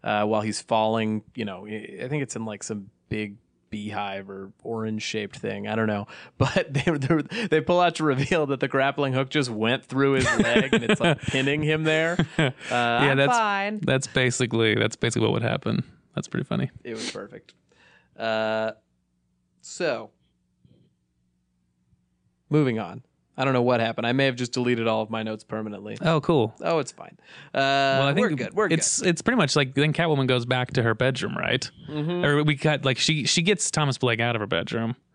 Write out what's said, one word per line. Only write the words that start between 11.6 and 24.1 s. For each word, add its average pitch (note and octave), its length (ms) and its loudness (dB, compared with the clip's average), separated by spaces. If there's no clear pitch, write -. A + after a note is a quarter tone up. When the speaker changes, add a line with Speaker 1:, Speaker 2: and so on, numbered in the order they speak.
Speaker 1:
him D#3 200 0
there. D#3+ 320 2
Uh, C#3 140 2
Speaker 2:
Yeah, A#2+ 420 2
Speaker 1:
"I'm C3+ 60 2
Speaker 2:
that's, C#3+ 200 4
Speaker 1:
fine." G#3 460 0
Speaker 2:
that's C3 240 0
basically, A#2 680 2
that's A2 200 0
basically A#2 320 0
what G#2+ 60 2
would A2+ 100 0
happen. - 400 -2
That's - 140 -8
pretty - 160 -4
funny. - 260 -4
Speaker 1:
It A#2 80 -10
was A2 180 -8
perfect. G#2 440 -16
Uh, A2 540 -2
so, A#2+ 500 -6
moving C3+ 300 2
on. G2+ 240 -10
I C3 60 0
don't C3+ 80 2
know B2 80 4
what A#2+ 180 4
happened. A2+ 280 -2
I A#2+ 60 0